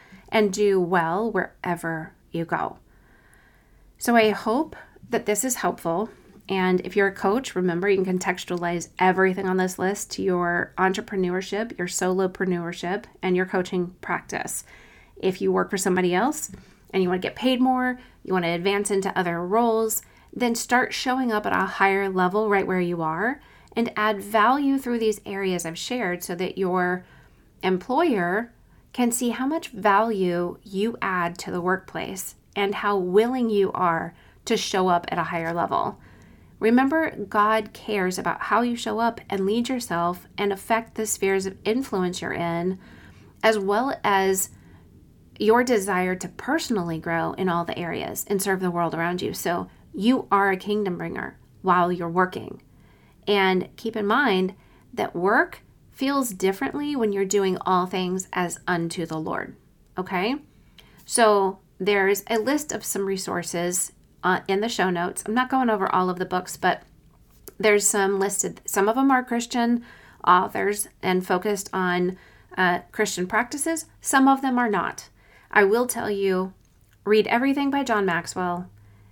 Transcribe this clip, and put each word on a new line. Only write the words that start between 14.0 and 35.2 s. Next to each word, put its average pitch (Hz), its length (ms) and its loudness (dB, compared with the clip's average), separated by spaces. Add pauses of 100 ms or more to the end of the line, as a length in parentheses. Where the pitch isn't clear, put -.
practice. - 640 -6 (520)
If 185 240 -2
you 190 100 2
work 185 200 0
for 196 80 -2
somebody 180 360 2
else 240 360 -2 (400)
and 190 120 0
you 180 60 2
wanna 185 120 0
get - 140 -6
paid 254 280 2
more, 254 360 2 (240)
you 185 120 -2
wanna 175 140 2
advance 196 420 0
into 196 280 0
other 175 240 -2
roles, 220 600 2 (320)
then 233 200 0
start 247 380 0
showing 254 400 -2
up 208 140 -2
at 196 60 -2
a 185 120 2
higher 190 460 2
level 190 400 2
right 196 160 2
where 185 140 0
you 175 200 -2
are 175 400 -2 (340)
and 233 220 0
add 214 240 0
value 240 560 4
through 240 220 -2
these 220 260 0
areas 190 400 -2
I've 165 140 -8
shared 185 440 -4
so - 120 -6
that 185 240 -4
your 180 480 0 (560)
employer 208 880 0 (400)
can 240 180 0
see 240 200 -2
how 247 160 -2
much 320 220 -4
value 190 920 0
you 202 380 -2
add 180 380 -2
to - 120 -12
the 180 100 -4
workplace 185 760 -4 (200)
and 202 200 0
how 208 240 0
willing 226 500 2
you 202 240 2
are 170 420 0 (300)
to 220 140 0
show 185 300 0
up 175 200 2
at 170 100 -4
a 160 60 -2